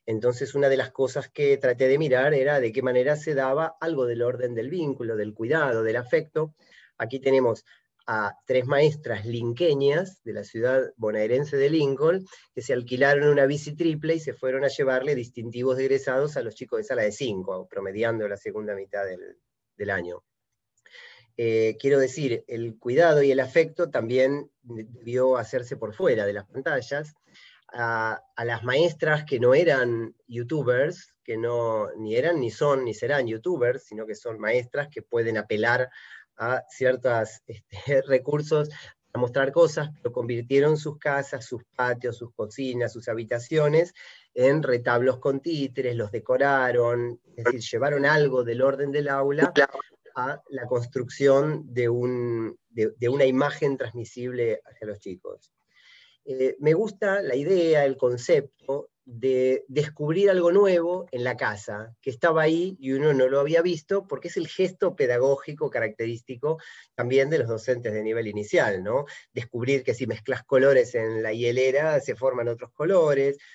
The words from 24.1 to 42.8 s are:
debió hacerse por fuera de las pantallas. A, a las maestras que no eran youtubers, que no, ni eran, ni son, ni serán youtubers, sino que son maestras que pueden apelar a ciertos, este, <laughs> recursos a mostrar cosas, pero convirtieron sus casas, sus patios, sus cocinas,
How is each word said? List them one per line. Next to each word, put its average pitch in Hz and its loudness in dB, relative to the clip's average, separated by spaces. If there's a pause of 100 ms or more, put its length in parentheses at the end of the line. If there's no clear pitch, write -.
debió 120 -2
hacerse 120 -6
por 104 -8
fuera 113 2
de 101 0
las 101 -8
pantallas. 143 -6 (600)
A, 113 -4 (140)
a 120 -6
las 117 -4
maestras 151 0
que 123 -4
no 120 6
eran 127 2 (140)
youtubers, 123 -2
que 113 -6
no, 113 -2
ni 107 -6
eran, 156 0
ni 117 -2
son, 139 0
ni 113 -4
serán 127 -2
youtubers, 120 -2
sino 107 -12
que 107 -8
son 113 -10
maestras 123 -2
que 117 -14
pueden 113 -2
apelar 117 0 (460)
a 123 -4
ciertos, 123 0
este, - -18
<laughs> 135 -2
recursos 151 0 (420)
a 117 -6
mostrar 131 0
cosas, 156 2
pero 117 -8
convirtieron 123 2
sus 151 -8
casas, 139 -4
sus 117 -12 (100)
patios, 123 -2
sus 117 -14
cocinas, 120 -6